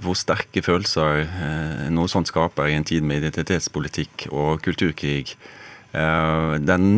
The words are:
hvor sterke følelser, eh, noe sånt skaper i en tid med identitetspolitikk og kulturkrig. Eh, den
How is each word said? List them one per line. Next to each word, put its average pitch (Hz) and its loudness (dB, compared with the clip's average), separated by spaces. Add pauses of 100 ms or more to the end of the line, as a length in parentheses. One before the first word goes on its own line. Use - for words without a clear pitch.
hvor 90 -2
sterke - -2
følelser, 78 2
eh, 78 -4
noe 85 2
sånt 92 0
skaper 76 0
i 76 0
en 78 -2
tid 80 0
med 73 0
identitetspolitikk 78 -4
og 78 0
kulturkrig. 73 -2 (580)
Eh, 80 2
den 90 4